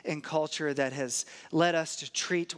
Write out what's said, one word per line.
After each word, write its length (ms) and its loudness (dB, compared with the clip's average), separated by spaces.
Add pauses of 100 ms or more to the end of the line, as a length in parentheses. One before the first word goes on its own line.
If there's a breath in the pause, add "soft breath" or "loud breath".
in 180 -4
culture 540 0
that 180 2
has 320 -2 (260 loud breath)
led 220 6
us 220 0
to 160 -10
treat 460 0